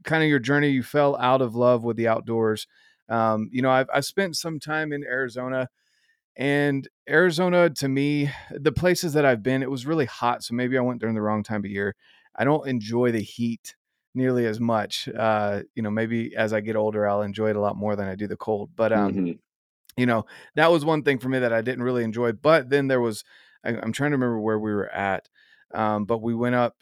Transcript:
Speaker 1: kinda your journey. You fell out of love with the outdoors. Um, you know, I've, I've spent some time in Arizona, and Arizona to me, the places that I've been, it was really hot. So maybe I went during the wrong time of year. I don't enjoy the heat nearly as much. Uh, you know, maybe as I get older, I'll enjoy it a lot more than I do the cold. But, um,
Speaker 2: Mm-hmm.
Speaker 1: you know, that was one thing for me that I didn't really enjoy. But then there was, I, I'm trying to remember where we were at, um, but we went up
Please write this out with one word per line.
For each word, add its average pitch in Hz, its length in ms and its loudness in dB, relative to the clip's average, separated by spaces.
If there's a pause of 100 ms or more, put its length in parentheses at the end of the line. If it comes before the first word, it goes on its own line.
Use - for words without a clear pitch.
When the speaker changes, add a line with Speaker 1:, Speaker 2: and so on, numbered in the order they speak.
Speaker 1:
kinda 156 220 2
your 147 120 4
journey. 143 320 2
You 131 120 2
fell 143 360 2
out 127 240 4
of 113 120 -2
love 120 300 4
with 113 140 -2
the 113 100 2
outdoors. 113 580 0 (440)
Um, 113 420 0
you 127 80 -2
know, 131 100 4
I've, 131 220 4
I've 139 140 0
spent 190 300 -2
some 160 220 -6
time 156 360 -4
in 143 100 -6
Arizona, 127 640 -4 (680)
and 143 520 0 (200)
Arizona 175 640 4
to 139 180 -4
me, 143 420 0 (200)
the 143 220 0
places 175 420 0
that 151 120 4
I've 120 160 2
been, 131 200 0
it 131 80 -4
was 131 160 -6
really 156 200 0
hot. 120 380 -2
So 117 100 -8
maybe 123 240 0
I 123 40 0
went 123 180 -2
during 113 140 -2
the 107 80 -2
wrong 107 200 0
time 107 220 -6
of 98 60 -8
year. 98 240 -4 (420)
I 113 80 0
don't 143 240 2
enjoy 120 440 0
the 113 80 0
heat 117 540 -6 (400)
nearly 127 320 2
as 110 140 -2
much. 110 480 -2
Uh, 107 540 0 (120)
you 117 80 -4
know, 107 80 -2
maybe 113 460 -2
as 110 160 0
I 110 80 0
get 110 160 -4
older, 107 320 0
I'll 101 140 2
enjoy 107 280 -2
it 104 60 0
a 101 40 -2
lot 101 160 0
more 104 200 -2
than 98 120 -4
I 92 60 -6
do 104 140 -6
the 104 80 -8
cold. 104 400 -4
But, 110 160 2
um, 101 200 2
Speaker 2:
Mm-hmm. 90 200 -2 (640)
Speaker 1:
you 123 100 2
know, - 200 0 (280)
that 160 160 6
was 160 140 4
one 156 180 0
thing 139 160 2
for 131 100 -6
me 131 120 0
that 120 120 2
I 113 80 2
didn't 123 220 -4
really 123 220 0
enjoy. 117 280 0
But 143 380 2
then 139 160 2
there 131 140 2
was, 113 240 -2 (400)
I, - 60 -2
I'm 113 220 -4
trying 147 200 -2
to 139 40 0
remember 120 240 0
where 110 200 0
we 107 120 -2
were 101 180 -2
at, 98 380 -4 (460)
um, 107 300 0
but 113 180 -2
we 117 140 -2
went 123 180 0
up 120 280 2